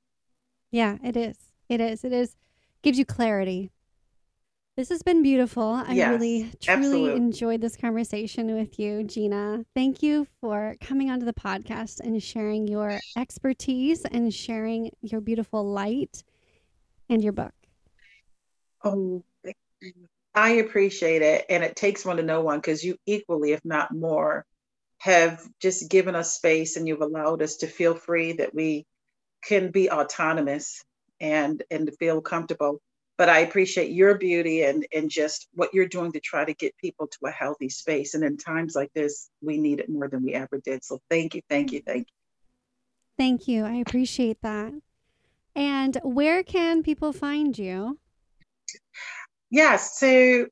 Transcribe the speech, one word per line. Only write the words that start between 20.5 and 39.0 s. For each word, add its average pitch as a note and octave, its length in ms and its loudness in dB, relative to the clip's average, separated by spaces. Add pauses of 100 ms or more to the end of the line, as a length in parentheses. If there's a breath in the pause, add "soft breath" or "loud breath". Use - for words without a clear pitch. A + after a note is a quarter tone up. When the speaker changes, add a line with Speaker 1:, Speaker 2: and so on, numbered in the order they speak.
Speaker 2:
appreciate G3 680 2
it. D#3 300 4
And F3 120 2
it - 140 -4
takes G3+ 300 -2
one F3+ 100 -2
to E3 60 0
know D#3+ 180 0
one, D3+ 220 0
'cause D#3 200 -2
you F3 220 -4
equally, E3+ 480 0
if D3+ 140 -2
not D#3 280 -2
more, D#3 520 -2 (520)
have E3 480 4 (140)
just F#3 300 -2
given F#3 240 4
us E3+ 200 -2
space, D#3+ 420 2
and E3 120 -2
you've D#3 140 -2
allowed D#3 400 0
us D3+ 160 -2
to D#3+ 80 -4
feel E3 280 2
free E3 400 -2
that - 200 -2
we D#3 320 -2 (580)
can F#3 260 2
be F#3 200 4
autonomous D3+ 920 -2 (380)
and, D3+ 500 0
and D#3 280 -2
feel D#3+ 240 0
comfortable. D#3+ 580 -4 (380)
But F3 100 6
I E3 120 8
appreciate F3+ 500 2
your F#3+ 260 6
beauty E3+ 460 0
and, D3 300 0
and D#3 180 -2
just D3+ 440 -2
what F3 200 -2
you're F#3 120 4
doing F3 260 -6
to D3+ 80 -8
try D#3 240 -4
to D3+ 100 -4
get - 240 -6
people D#3+ 300 -6
to - 180 -20
a D3 40 -4
healthy C#3 380 -6
space. C#3+ 460 -4
And D#3 100 0
in D3 120 -2
times D#3+ 380 -6
like C#3 200 -4
this, D3 340 -4 (140)